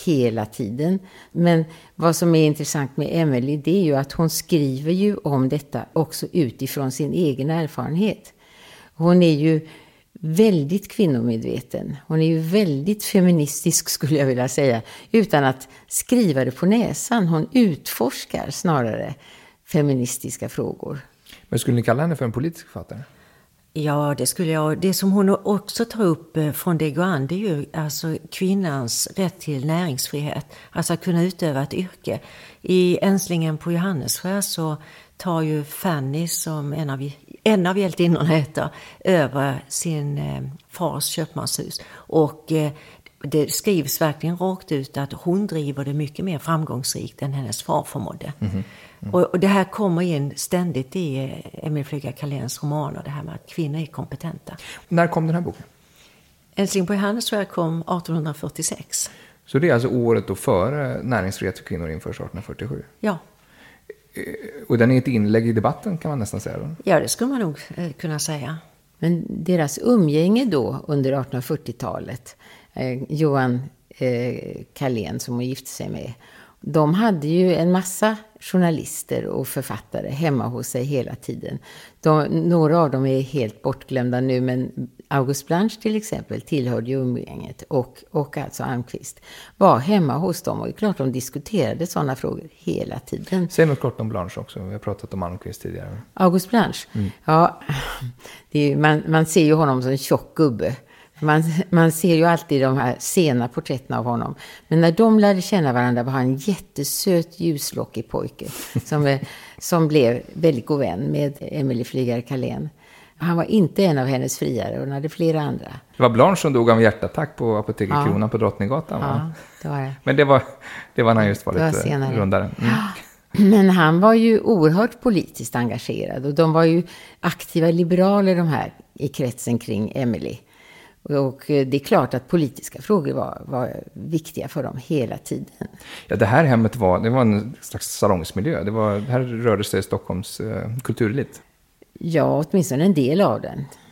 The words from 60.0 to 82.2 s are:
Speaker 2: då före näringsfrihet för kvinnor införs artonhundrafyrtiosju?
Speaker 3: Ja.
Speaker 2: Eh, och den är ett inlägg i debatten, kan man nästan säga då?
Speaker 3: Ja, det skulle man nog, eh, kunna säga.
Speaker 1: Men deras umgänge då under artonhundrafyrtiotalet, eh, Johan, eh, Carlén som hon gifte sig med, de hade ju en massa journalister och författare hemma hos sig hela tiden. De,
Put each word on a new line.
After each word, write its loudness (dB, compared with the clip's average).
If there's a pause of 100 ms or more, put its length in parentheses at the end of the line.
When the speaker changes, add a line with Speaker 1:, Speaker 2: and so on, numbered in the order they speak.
Speaker 2:
då -2
före 0
näringsfrihet -2
för -20
kvinnor -6
införs -10
artonhundrafyrtiosju? -10 (160)
Speaker 3:
Ja. -4 (960)
Speaker 2:
Eh, -10 (440)
och 2
den 6
är 6
ett 2
inlägg 2
i 2
debatten, 0
kan -6
man -4
nästan -6
säga -10
då? -8 (140)
Speaker 3:
Ja, 4
det -2
skulle -4
man -2
nog, -4 (180)
eh, -8
kunna -6
säga. -6 (420)
Speaker 1:
Men 0
deras -2
umgänge 4
då -2
under 0
artonhundrafyrtiotalet, -6 (380)
eh, -4 (100)
Johan, 2 (280)
eh, -2 (380)
Carlén -4
som -8
hon -4
gifte -8
sig -10
med, -10 (520)
de 2
hade 2
ju 4
en 2
massa 0 (220)
journalister 0
och -4
författare -8
hemma 0
hos -6
sig -4
hela -4
tiden. -10 (420)
De, 4